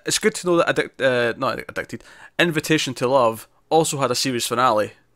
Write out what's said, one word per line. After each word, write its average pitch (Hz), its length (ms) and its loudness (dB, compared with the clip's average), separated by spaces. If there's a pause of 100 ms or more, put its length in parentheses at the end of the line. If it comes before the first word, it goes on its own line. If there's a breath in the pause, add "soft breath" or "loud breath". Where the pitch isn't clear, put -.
it's - 140 -2
good 214 160 0
to - 120 -6
know 170 100 2
that 139 180 2
Addic-, - 300 -4
uh, 120 320 0
not 123 300 -4
Addicted, - 360 -10 (360 loud breath)
Invitation 156 560 0
to 127 120 -2
Love 120 400 2 (220)
also 156 300 2
had 131 120 0
a 123 40 0
series 123 320 -2
finale. 113 460 2 (220)